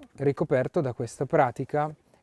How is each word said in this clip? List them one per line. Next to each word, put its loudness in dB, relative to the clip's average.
ricoperto 0
da -2
questa -6
pratica 0